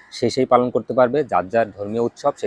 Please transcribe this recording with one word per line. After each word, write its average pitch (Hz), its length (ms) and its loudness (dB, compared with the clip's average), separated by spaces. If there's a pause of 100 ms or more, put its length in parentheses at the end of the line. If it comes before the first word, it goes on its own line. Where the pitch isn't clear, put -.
(120)
সে - 180 -4
সেই 127 220 -2
পালন 123 180 4
করতে 113 280 -4
পারবে, 127 200 4 (120)
যার 90 220 0
যার 113 140 2 (100)
ধর্মীয় 107 320 -4
উৎসব 139 320 -4
সে 107 60 -4